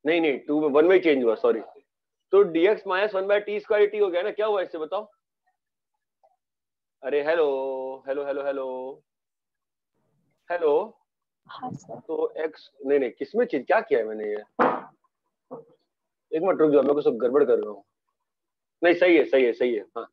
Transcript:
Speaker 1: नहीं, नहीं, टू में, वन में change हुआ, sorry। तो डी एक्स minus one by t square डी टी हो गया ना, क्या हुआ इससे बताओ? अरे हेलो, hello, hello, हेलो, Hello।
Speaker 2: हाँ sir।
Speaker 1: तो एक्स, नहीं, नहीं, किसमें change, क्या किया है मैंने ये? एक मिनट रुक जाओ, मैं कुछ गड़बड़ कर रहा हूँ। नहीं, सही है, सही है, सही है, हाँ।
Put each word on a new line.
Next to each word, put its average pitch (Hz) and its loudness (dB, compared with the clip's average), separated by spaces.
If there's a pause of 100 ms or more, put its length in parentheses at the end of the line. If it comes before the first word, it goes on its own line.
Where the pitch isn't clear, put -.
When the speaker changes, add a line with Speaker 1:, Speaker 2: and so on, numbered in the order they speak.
Speaker 1:
नहीं, 165 2
नहीं, 147 0
टू 151 -4
में, 151 0
वन 147 6
में 185 6
change 143 2
हुआ, 113 2
sorry। 113 0 (720)
तो 196 6
डी 165 2
एक्स 208 0
minus 190 -2
one 190 -4
by 202 2
t 208 -6
square 208 0
डी 208 6
टी 208 -6
हो 202 2
गया 175 -2
ना, 208 -4
क्या 208 -4
हुआ 208 -2
इससे 170 -8
बताओ? 185 -10 (1900)
अरे 139 -2
हेलो, 135 -2
hello, 139 -6
hello, 139 -6
हेलो, 135 -8 (1500)
Hello। 170 0 (520)
Speaker 2:
हाँ - -14
sir। - -18
Speaker 1:
तो 156 -4
एक्स, 160 -8 (160)
नहीं, 143 2
नहीं, 123 -2
किसमें 214 -4
change, 147 -4
क्या 196 2
किया 143 0
है 110 -2
मैंने 107 -8
ये? 104 -6 (1900)
एक 160 -4
मिनट 180 0
रुक 156 4
जाओ, 143 6
मैं 143 0
कुछ 147 0
गड़बड़ 127 0
कर 120 2
रहा 104 -8
हूँ। 101 -16 (1000)
नहीं, 170 4
सही 175 4
है, 143 4
सही 131 4
है, 117 2
सही 123 0
है, 101 -4 (160)
हाँ। 110 -10